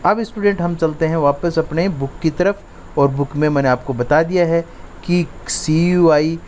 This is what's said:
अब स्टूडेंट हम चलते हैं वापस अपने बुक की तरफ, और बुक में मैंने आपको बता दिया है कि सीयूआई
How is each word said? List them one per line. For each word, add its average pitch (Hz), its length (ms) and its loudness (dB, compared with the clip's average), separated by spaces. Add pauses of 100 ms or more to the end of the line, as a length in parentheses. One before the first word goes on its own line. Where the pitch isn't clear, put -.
अब 214 160 2
स्टूडेंट 202 380 -2
हम 175 140 -2
चलते 160 320 0
हैं 160 100 -2
वापस 156 420 0
अपने 160 300 0
बुक 139 220 -4 (120)
की 160 80 0
तरफ, 180 320 0 (360)
और 139 100 4
बुक 139 280 -4
में 151 120 2
मैंने 139 200 2
आपको 127 260 0
बता 135 280 2
दिया 175 240 0
है 165 180 0 (400)
कि 175 220 2 (220)
सीयूआई 165 1000 2